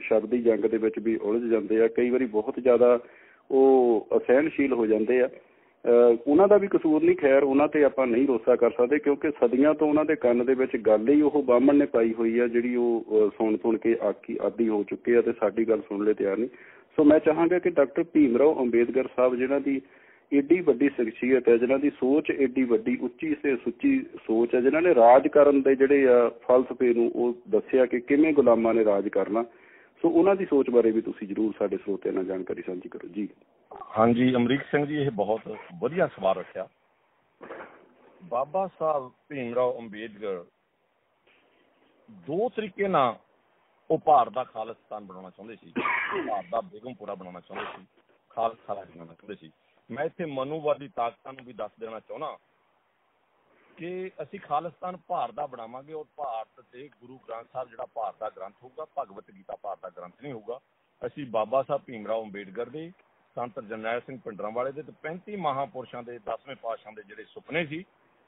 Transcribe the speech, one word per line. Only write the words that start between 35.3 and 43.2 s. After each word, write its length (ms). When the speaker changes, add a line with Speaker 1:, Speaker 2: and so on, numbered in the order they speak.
Speaker 2:
ਵਧੀਆ 280
ਸਵਾਲ 280
ਰੱਖਿਆ। 320
ਬਾਬਾ 460
ਸਾਹਿਬ 320
ਭੀਮ 240
ਰਾਓ 260
ਅੰਬੇਦਕਰ 640
ਦੋ 380
ਤਰੀਕੇ 380
ਨਾਲ 300